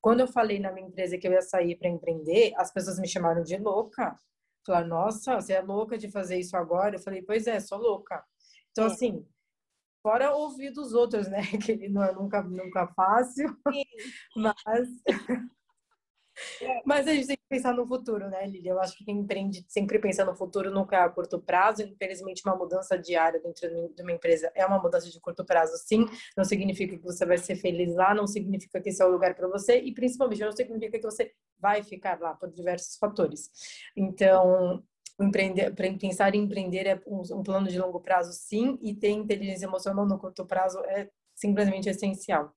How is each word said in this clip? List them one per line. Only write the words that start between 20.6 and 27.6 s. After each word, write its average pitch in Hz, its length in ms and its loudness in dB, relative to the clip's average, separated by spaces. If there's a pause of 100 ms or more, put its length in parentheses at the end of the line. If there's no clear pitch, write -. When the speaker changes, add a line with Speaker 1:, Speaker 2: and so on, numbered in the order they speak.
Speaker 1:
nunca 196 240 0
é 185 60 6
a 175 80 6
curto 175 300 -4
prazo. 202 440 2
Infelizmente, 190 640 -10
uma 190 100 2
mudança 185 420 -2
diária 165 420 2
dentro 170 280 -8 (260)
de - 80 -16
uma 175 120 -6
empresa 165 420 2
é 190 100 4
uma 190 160 4
mudança 170 280 0
de - 100 -20
curto - 260 -10
prazo, 165 280 4 (120)
sim. 220 200 4 (300)
Não 196 100 2
significa 190 520 -2
que - 60 -16
você 180 220 -2
vai 175 120 4
ser - 200 -4
feliz 175 380 -2